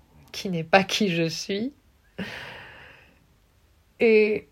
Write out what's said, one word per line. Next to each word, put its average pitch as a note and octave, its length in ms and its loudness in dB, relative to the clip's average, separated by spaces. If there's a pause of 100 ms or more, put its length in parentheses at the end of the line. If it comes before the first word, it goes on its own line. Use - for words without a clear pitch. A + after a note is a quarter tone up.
(320)
qui - 200 -10
n'est E3 120 -4
pas F#3+ 200 4
qui G3 260 -2
je E3 180 0
suis. G3+ 460 -6 (2250)
Et G#3+ 520 4